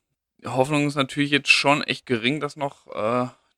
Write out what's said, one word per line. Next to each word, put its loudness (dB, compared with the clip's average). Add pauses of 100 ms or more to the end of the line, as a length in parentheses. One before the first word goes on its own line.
(440)
Die -10
Hoffnung 0
ist -4
natürlich -2
jetzt 0
schon 4
echt -6
gering, 0
dass -6
noch, -8
äh, -2 (300)